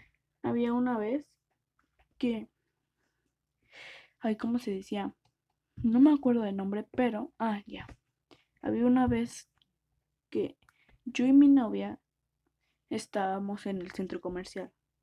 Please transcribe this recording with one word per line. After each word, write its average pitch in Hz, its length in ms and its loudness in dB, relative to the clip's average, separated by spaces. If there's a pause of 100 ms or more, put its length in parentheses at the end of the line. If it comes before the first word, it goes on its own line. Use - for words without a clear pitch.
(440)
había 240 280 -2
una 247 260 -2
vez 226 280 -4 (920)
que, 226 300 -4 (1700)
ay, 220 180 -2
¿cómo 233 220 -2
se 220 120 -8
decía? 196 420 -6 (640)
No 233 240 2
me 294 140 10
acuerdo 247 300 2
del 196 120 -4
nombre, 196 360 -4
pero, 247 480 -2
ah, 214 260 -4
ya. - 220 -14 (720)
Había 220 240 -2
una 247 220 4
vez 233 420 -4 (800)
que - 280 -6 (460)
yo 247 220 -2
y 269 80 6
mi 285 140 10
novia 208 520 2 (880)
estábamos 196 760 -4
en 196 160 -6
el 180 100 -12
centro 185 300 -8
comercial. 185 500 -10 (320)